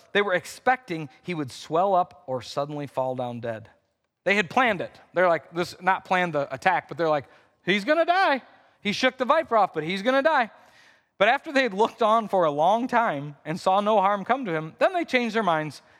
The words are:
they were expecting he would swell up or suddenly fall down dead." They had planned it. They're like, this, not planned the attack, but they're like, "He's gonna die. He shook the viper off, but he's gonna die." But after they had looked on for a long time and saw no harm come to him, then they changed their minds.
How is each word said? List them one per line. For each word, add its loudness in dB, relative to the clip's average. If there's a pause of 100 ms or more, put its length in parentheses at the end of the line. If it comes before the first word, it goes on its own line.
(140)
they 4
were -2
expecting -2 (120)
he -6
would -6
swell 0
up 0
or -6
suddenly -8
fall -4
down -8
dead." -8 (540)
They 2
had 0
planned 0
it. -12 (140)
They're 2
like, 0
this, -6
not 0
planned 0
the -2
attack, 0
but -14
they're 0
like, 0 (380)
"He's 0
gonna 2
die. 2 (380)
He -4
shook 0
the -2
viper 2
off, 4
but -4
he's -4
gonna 2
die." 2 (720)
But 4
after 0
they 2
had -2
looked 0
on 2
for 2
a 2
long 0
time -2
and -6
saw 2
no 2
harm 0
come -2
to -4
him, -6
then 2
they -2
changed -2
their 0
minds. -2 (180)